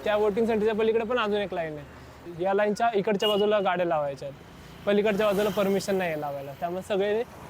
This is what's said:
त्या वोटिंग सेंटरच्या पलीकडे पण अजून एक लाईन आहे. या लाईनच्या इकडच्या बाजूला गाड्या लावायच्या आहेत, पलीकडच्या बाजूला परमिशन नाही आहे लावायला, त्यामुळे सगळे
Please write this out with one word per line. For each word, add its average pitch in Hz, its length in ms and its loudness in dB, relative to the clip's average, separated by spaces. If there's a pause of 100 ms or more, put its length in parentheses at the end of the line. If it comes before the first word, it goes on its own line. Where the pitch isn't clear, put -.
त्या 214 120 2
वोटिंग 214 300 2
सेंटरच्या 220 300 2
पलीकडे 226 300 2
पण 247 140 0
अजून 208 220 0
एक 190 120 -6
लाईन 160 240 -6
आहे. 165 640 -12
या 190 100 2
लाईनच्या 208 420 2
इकडच्या 202 340 2
बाजूला 208 300 4
गाड्या 180 260 2
लावायच्या 147 420 -2
आहेत, 139 120 -14 (480)
पलीकडच्या 208 380 4
बाजूला 208 240 2
परमिशन 196 460 0
नाही 185 160 0
आहे 151 100 -4
लावायला, 139 380 -8
त्यामुळे 180 220 -4
सगळे 208 420 0 (260)